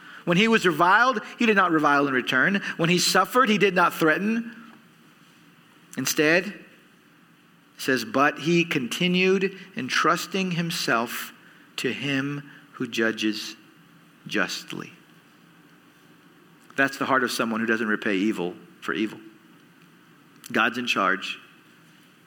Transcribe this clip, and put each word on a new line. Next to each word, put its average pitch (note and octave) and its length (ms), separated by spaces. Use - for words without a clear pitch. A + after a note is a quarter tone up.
When F3 100
he G#3+ 120
was A3 180
reviled, F#3+ 560
he A#3+ 80
did G#3+ 100
not F3+ 160
revile D3 340
in C#3 60
return. C3+ 480
When E3 140
he F3+ 80
suffered, G3 500
he G#3+ 80
did F#3+ 180
not F3 200
threaten. G3 600
Instead," D#3+ 520
it G3 60
says, B2+ 260
"but C3+ 360
he E3+ 240
continued F3+ 960
entrusting F3 800
himself D#3+ 800
to B2+ 160
him C#3 500
who C3 140
judges A2 680
justly." - 640
That's C#3 220
the C3 80
heart C3 180
of A#2 80
someone A2+ 280
who A2+ 60
doesn't A2+ 220
repay G#2 280
evil F#2 380
for - 100
evil. G#2 280
God's A2+ 260
in B2 80
charge. F#2+ 520